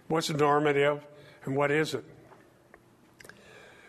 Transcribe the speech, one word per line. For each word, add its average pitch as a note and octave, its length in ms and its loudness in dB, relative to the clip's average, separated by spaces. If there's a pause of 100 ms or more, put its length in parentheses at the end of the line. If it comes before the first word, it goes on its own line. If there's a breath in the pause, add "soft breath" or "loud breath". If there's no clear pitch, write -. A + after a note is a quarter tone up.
what's D#3+ 200 -4
normative, D3 800 2 (380 loud breath)
and C3+ 100 -6
what C#3+ 160 0
isn't. C#3+ 340 -2 (1800 loud breath)